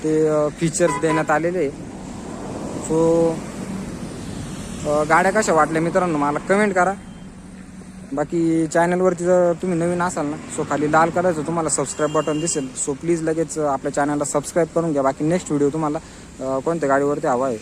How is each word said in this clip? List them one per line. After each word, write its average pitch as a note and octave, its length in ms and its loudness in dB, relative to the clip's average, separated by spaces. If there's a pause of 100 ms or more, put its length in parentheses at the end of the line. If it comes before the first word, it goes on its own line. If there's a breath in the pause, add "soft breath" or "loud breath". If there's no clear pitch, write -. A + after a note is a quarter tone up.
ते, D#3 240 2
अ, D3+ 220 2
फीचर्स E3 520 2
देण्यात D#3 300 2
आलेले D#3+ 260 2
आहे. D3+ 120 0 (1200)
so, E3 400 4 (1600)
अ, D3+ 140 4
गाड्या E3+ 280 6
कशा G#3 220 2
वाटल्या D#3 280 4
मित्रांनो E3+ 360 2
मला D3 220 0
कमेंट G3 340 2
करा. F#3 200 4 (1200)
बाकी E3 540 2
चॅनलवरती F3 560 2
जर F3+ 380 4
तुम्ही F#3 180 0
नवीन F3 220 0
असाल F3 240 -2
ना D3 100 -4 (220)
so D3+ 120 -4
खाली C#3+ 220 0
लाल D#3+ 180 6
कलरचं F3 320 0
तुम्हाला D#3+ 280 -2
सबस्क्राईब D3 420 -2
बटन D3+ 280 0
दिसेल D#3 280 -2 (200)
so D3 60 -2
प्लीज E3 280 -2
लगेच, D#3+ 380 -2
अ, - 20 0
आपल्या C#3+ 320 -2
चॅनलला D3 320 0
सबस्क्राईब D#3+ 500 0
करून E3+ 160 0
घ्या. C#3+ 100 0
बाकी C3+ 220 0
नेक्स्ट F3 280 0
व्हिडिओ C#3+ 180 4
तुम्हाला, D#3 300 -2 (400 loud breath)
अ, C3 200 -2
कोणत्या D#3 300 0
गाडीवरती C#3+ 380 2
हवा C3 200 2
आहे A#2 140 -2